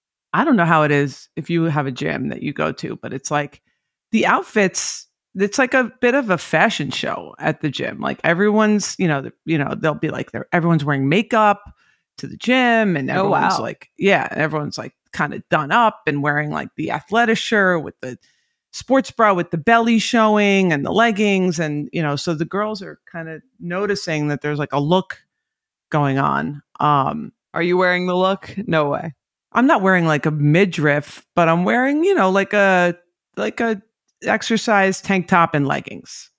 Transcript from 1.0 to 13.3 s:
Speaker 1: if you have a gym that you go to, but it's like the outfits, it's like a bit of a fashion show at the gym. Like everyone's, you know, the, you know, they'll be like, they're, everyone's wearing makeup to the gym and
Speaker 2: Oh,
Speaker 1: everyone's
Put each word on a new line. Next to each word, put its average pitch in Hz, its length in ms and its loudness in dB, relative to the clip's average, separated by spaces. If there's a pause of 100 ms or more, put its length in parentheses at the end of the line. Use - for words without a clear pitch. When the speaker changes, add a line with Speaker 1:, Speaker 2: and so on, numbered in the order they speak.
Speaker 1:
if 135 120 -10
you 170 160 0
have 147 220 0
a 135 60 -6
gym 143 360 -4
that - 140 -10
you - 100 -6
go - 200 -4
to, 113 240 -10
but 113 160 -12
it's - 180 -10
like 147 320 -6 (480)
the 220 160 0
outfits, - 800 -2 (300)
it's 202 220 -2
like 254 160 2
a 254 260 2
bit 247 140 2
of 262 160 0
a 175 80 0
fashion 160 520 0
show - 480 -8
at 156 220 -4
the 156 100 -2
gym. 131 300 -8
Like 139 240 -6
everyone's, 208 760 2
you 180 80 0
know, 147 140 0
the, 123 120 -12 (120)
you 160 140 0
know, - 180 -2
they'll 156 180 -2
be - 160 -4
like, 127 220 -8
they're, - 200 -10
everyone's 165 320 2
wearing 139 240 0
makeup 208 540 2 (560)
to - 80 -12
the - 100 -14
gym 233 600 2
and 131 140 -4
Speaker 2:
Oh, 135 40 -2
Speaker 1:
everyone's 190 440 2